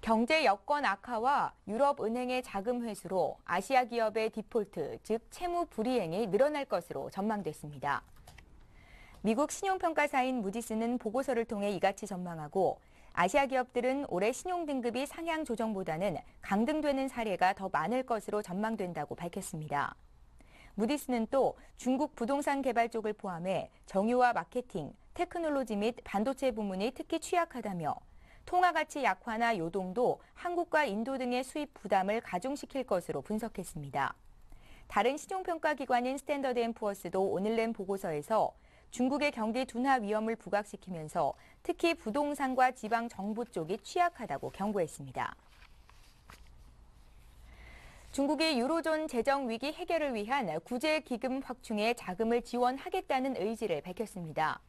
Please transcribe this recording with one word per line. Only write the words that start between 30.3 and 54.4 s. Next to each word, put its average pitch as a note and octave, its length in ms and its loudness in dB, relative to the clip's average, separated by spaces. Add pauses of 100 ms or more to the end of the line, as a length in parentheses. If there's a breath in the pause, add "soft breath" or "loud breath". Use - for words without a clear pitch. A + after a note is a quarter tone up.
한국과 E4+ 520 2
인도 A#3 340 -2
등의 B3 240 0
수입 - 320 -6
부담을 G3+ 440 2
가중시킬 C4 640 -4
것으로 E3+ 380 0
분석했습니다. D3+ 920 -4 (720 loud breath)
다른 A#3+ 300 2
신용평가 E4+ 580 -2
기관인 B3+ 420 0
스탠더드 C4+ 420 0
앤 A#3 140 0
푸어스도 G3 500 -2
오늘 G3 320 2
낸 A3+ 180 2
보고서에서 F#3+ 800 0 (380 soft breath)
중국의 C4+ 400 2
경기 A#3 340 0
둔화 B3+ 300 2
위험을 A3 400 0
부각시키면서 F#3 1000 -2 (300 loud breath)
특히 E4+ 300 2
부동산과 C4 800 2
지방 A3+ 360 -2
정부 G#3+ 380 -4
쪽이 F3+ 320 -4
취약하다고 A3+ 760 -2
경고했습니다. D3+ 840 -2 (2750 loud breath)
중국이 C#4+ 480 2
유로존 D#4 480 0
재정 C4+ 420 0
위기 A#3 220 -4
해결을 D#4 420 -2
위한 G#3 460 -2
구제 D#4 400 0
기금 C4 420 -4
확충에 A3+ 520 -2
자금을 A3+ 500 0
지원하겠다는 C4 920 0
의지를 G3 440 -2
밝혔습니다. E3 880 -4